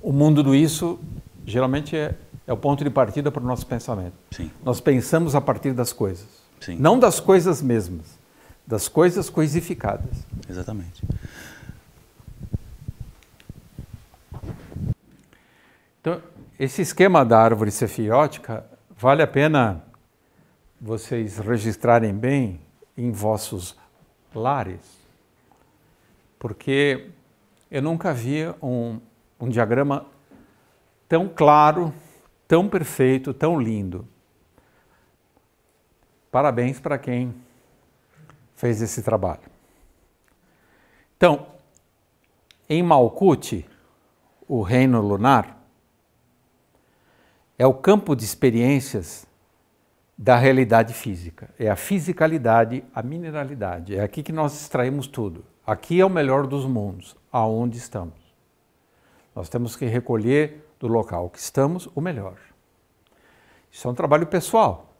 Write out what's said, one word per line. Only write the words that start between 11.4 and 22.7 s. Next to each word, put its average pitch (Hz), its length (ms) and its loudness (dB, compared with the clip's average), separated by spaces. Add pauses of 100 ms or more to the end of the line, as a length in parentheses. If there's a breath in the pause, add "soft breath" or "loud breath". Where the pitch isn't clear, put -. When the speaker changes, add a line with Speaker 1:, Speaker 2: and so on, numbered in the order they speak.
Speaker 1:
Então, 170 200 -6 (380)
esse 135 220 -4
esquema 180 440 4
da 113 140 6
árvore 110 320 4
cefiótica, 113 960 -2 (320)
vale 139 240 4
a 151 60 4
pena 139 560 0 (960)
vocês 110 580 -8
registrarem 110 760 2
bem 113 480 -2 (360)